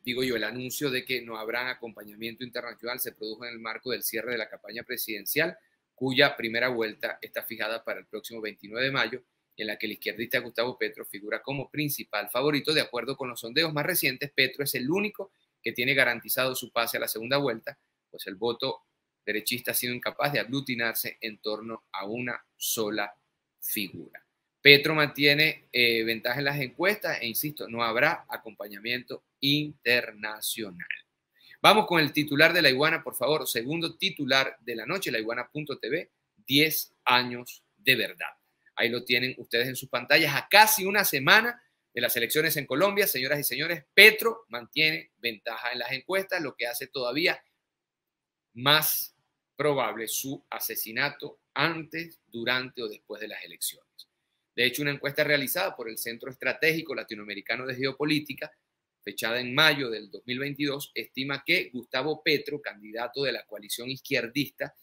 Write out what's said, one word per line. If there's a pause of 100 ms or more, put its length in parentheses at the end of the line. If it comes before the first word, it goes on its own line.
digo
yo,
el
anuncio
de
que
no
habrá
acompañamiento
internacional
se
produjo
en
el
marco
del
cierre
de
la
campaña
presidencial, (380)
cuya
primera
vuelta
está
fijada
para
el
próximo
veintinueve
de
mayo, (340)
en
la
que
el
izquierdista
Gustavo
Petro
figura
como
principal
favorito.
De
acuerdo
con
los
sondeos
más
recientes,
Petro
es
el
único (320)
que
tiene
garantizado
su
pase
a
la
segunda
vuelta, (320)
pues
el
voto (420)
derechista
ha
sido
incapaz
de
aglutinarse
en
torno
a
una (120)
sola (460)
figura. (380)
Petro
mantiene,
eh,
ventaja
en
las
encuestas
e,
insisto,
no
habrá
acompañamiento (160)
internacional. (760)
Vamos
con
el
titular
de
La
Iguana,
por
favor.
Segundo
titular
de
la
noche,
laiguana
punto
T
V, (340)
diez (120)
años (140)
de
verdad. (440)
Ahí
lo
tienen
ustedes
en
sus
pantallas.
A
casi
una
semana (320)
de
las
elecciones
en
Colombia,
señoras
y
señores, (100)
Petro
mantiene
ventaja
en
las
encuestas,
lo
que
hace
todavía (1120)
más (400)
probable
su
asesinato (160)
antes,
durante
o
después
de
las
elecciones. (680)
De
hecho,
una
encuesta
realizada
por
el
Centro
Estratégico
Latinoamericano
de
Geopolítica, (500)
fechada
en
mayo
del
dos
mil
veintidós,
estima
que
Gustavo
Petro,
candidato
de
la
coalición
izquierdista